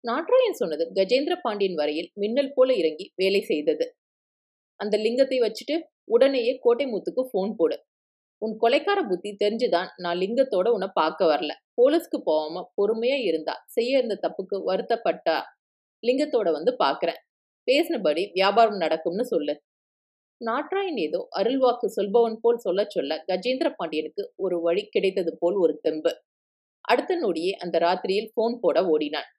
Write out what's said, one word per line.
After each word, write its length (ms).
நாட்ராயன் 580
சொன்னது 220
கஜேந்திர 460
பாண்டியன் 400
வரையில் 320
மின்னல் 420
போல 180
இறங்கி 320
வேலை 260
செய்தது. 440
"அந்த 180
லிங்கத்தை 420
வச்சுட்டு 360
உடனேயே 460
கோட்டை 280
முத்துக்கு 400
ஃபோன் 320
போடு. 200
உன் 180
கொலைக்கார 480
புத்தி 220
தெரிஞ்சுதான் 520
நான் 240
லிங்கத்தோட 480
உன்னை 260
பார்க்க 320
வரல. 260
போலீஸ்க்கு 500
போகாம 400
பொறுமையா 480
இருந்தா, 300
செய்ய 320
இருந்த 240
தப்புக்கு 440
வருத்தப்பட்டா, 720
லிங்கத்தோட 480
வந்து 200
பார்க்கறேன். 360
பேசினபடி 640
வியாபாரம் 460
நடக்கும்னு 480
சொல்லு." 300
நாட்ராயன் 560
ஏதோ 220
அருள்வாக்கு 520
சொல்பவன் 540
போல் 160
சொல்ல 300
சொல்ல 240
கஜேந்திர 480
பாண்டியனுக்கு 480
ஒரு 260
வழி 240
கிடைத்தது 540
போல் 160
ஒரு 260
தெம்பு. 300
அடுத்த 300
நொடியே 360
அந்த 280
ராத்திரியில் 520
ஃபோன் 300
போட 240
ஓடினான். 540